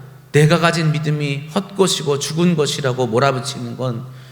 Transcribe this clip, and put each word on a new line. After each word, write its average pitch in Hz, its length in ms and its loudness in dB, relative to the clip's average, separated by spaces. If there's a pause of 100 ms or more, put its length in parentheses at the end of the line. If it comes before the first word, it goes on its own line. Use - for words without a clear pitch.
(320)
내가 151 260 6
가진 165 340 2
믿음이 147 600 -2
헛것이고 175 640 0
죽은 165 380 0
것이라고 131 500 0
몰아붙이는 123 680 -2
건 123 280 -6 (280)